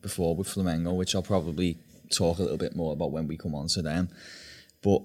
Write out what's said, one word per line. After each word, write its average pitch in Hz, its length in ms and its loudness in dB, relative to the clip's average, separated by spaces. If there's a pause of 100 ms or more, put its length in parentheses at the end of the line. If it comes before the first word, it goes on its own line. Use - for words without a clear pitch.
before 85 340 0
with 92 120 -2
Flamengo, 87 460 0
which 92 200 0
I'll 92 80 2
probably 85 560 0 (320)
talk 85 280 2
a 98 40 0
little 82 160 0
bit 87 180 -4
more 80 160 -2
about 76 180 -2
when 78 160 -4
we 78 100 -6
come 80 180 -6
on 73 140 -6
to - 140 0
them. 82 260 0 (720)
But 101 220 6